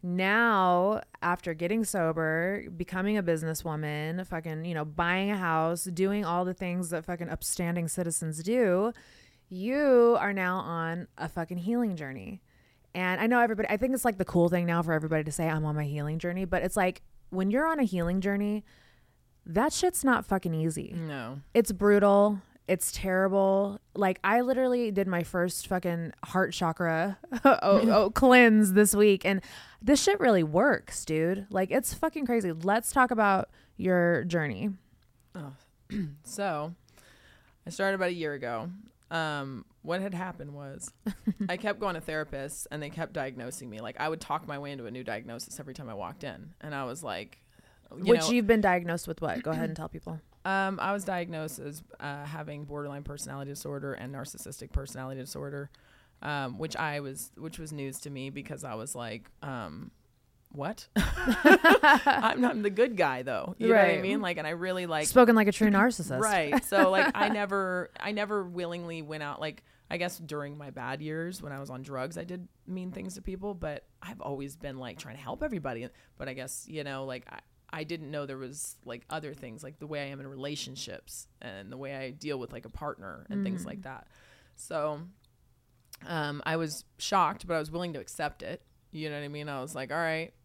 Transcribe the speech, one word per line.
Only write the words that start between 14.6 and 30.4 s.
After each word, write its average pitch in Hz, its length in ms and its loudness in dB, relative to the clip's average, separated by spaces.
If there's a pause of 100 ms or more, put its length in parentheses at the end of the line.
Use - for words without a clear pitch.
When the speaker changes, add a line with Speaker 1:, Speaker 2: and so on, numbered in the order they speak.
Speaker 1:
now 170 160 2
for 160 100 0
everybody 156 320 0
to 151 80 -6
say, 165 160 0
"I'm 156 180 0
on 151 100 0
my 151 80 -2
healing 147 340 -2
journey," 175 280 -4
but 170 160 0
it's 180 140 -2
like, 185 260 2 (280)
when 190 200 2
you're 269 160 4
on 320 120 0
a 269 60 4
healing 180 380 0
journey, 208 420 0 (840)
that 214 260 2
shit's - 320 2
not 247 220 4
fucking 180 280 0
easy. 160 420 -2
Speaker 2:
No. 139 440 -8 (140)
Speaker 1:
It's 226 180 6
brutal. 202 680 6 (260)
It's - 260 0
terrible. 196 880 2 (140)
Like, 190 280 2
I 220 200 4
literally 247 480 2
did 196 160 2
my 175 160 0
first 175 460 -2
fucking 170 440 -2 (100)
heart - 300 2
chakra 170 640 0 (160)
<laughs> 233 140 -6
oh, 269 160 10
Speaker 2:
<laughs> - 0 -
Speaker 1:
oh, 208 480 6
cleanse 226 640 10
this 208 200 8
week. 202 300 6
And 196 160 4 (400)
this 277 220 6
shit 403 180 4
really 214 220 6